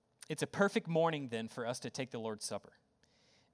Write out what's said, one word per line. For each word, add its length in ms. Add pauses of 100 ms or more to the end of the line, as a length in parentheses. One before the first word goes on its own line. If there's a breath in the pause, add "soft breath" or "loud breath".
(280)
it's 140
a 60
perfect 400
morning 420
then 180
for 180
us 140
to 100
take 200
the 80
Lord's 280
Supper. 260 (800 soft breath)